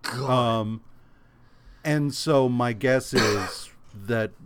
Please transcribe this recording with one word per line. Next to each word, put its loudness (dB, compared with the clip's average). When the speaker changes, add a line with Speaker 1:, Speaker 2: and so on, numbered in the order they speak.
Speaker 1:
God. -6
Speaker 2:
Um, 0
and 0
so 4
my 0
guess 0
is 0
<coughs> -20
that -2